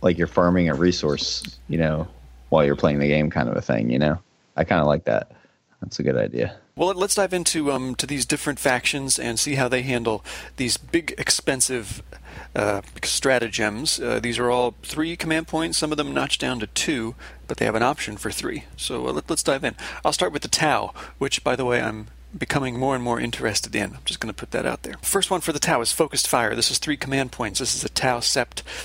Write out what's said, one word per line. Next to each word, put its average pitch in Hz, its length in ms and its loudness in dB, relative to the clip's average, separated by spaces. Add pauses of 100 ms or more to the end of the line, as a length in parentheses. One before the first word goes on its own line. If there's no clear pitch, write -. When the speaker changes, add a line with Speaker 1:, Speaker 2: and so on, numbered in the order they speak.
Speaker 1:
like, 85 160 4
you're 85 80 2
farming 87 420 4
a 73 60 2
resource, 76 720 2 (240)
you 80 100 0
know, 78 300 0 (400)
while 76 160 6
you're 71 100 4
playing 73 240 4
the 71 80 2
game 76 240 4
kind 64 180 0
of 53 80 -2
a - 60 -2
thing, 58 280 0
you 60 80 2
know? 73 200 2 (380)
I 73 80 2
kinda 82 200 2
like 73 200 2
that. - 260 0 (500)
That's - 200 -8
a - 20 0
good 65 140 2
idea. 58 400 -2 (180)
Speaker 2:
Well, 180 200 0
let's 190 200 0
dive 190 180 2
into, 165 380 0
um, 131 240 -2
to 143 120 -4
these 139 200 -2
different 143 320 -2
factions 135 640 2
and 120 180 -4
see 147 160 0
how 135 140 2
they 123 140 2
handle 120 420 0 (320)
these 123 200 0
big, - 400 -2
expensive, 127 840 -2 (540)
uh, 104 240 2 (240)
stratagems. 117 960 0
Uh, 117 180 0
these 113 200 -2
are 123 120 2
all 123 320 2
three 160 340 -4
command 160 300 -2
points, 160 320 -2
some 151 140 0
of 147 60 -4
them 143 140 -2
notched 135 280 -2
down 127 180 -2
to 110 80 -6
two, 120 480 -2 (320)
but - 120 -6
they 110 80 2
have 110 80 2
an 110 80 2
option 123 340 0
for 104 140 -6
three. - 340 -6 (120)
So, 123 300 -4
uh, 127 60 -2
let, - 180 -4
let's 160 120 -2
dive 135 200 2
in. 120 140 -2 (280)
I'll 196 80 4
start 180 200 0
with 143 100 -4
the - 60 -6
Tau, 123 440 2 (260)
which, - 260 0
by 127 100 2
the 127 100 0
way, 123 160 2
I'm 110 280 -4 (300)
becoming 127 400 -2
more 131 160 2
and 127 80 -2
more 120 160 0
interested 117 560 -2
in. 107 200 0
I'm - 100 -16
just - 160 -6
gonna 110 120 -6
put - 200 -12
that - 120 0
out - 200 -2
there. - 180 -10
First - 300 0
one 180 80 0
for 160 120 -2
the 147 60 -2
Tau 139 220 2
is 113 100 0
Focused - 380 0
Fire. 113 260 4
This 117 160 2
is 135 80 0
three 151 180 -2
command 135 360 -2
points. 107 260 -4
This 127 160 -2
is - 80 -4
a - 60 -2
Tau 127 320 2
Sept - 420 0 (220)